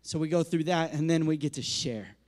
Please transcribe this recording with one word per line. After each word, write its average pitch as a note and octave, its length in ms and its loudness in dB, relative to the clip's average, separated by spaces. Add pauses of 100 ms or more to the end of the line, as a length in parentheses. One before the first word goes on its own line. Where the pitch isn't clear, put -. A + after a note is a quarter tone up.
So - 160 -4
we D#3+ 100 0
go E3+ 140 4
through E3 220 0
that, E3 280 2
and D#3 160 0
then D#3+ 160 4
we D#3 120 2
get D3 160 -4
to B2 100 -8
share. G#2+ 520 -6 (120)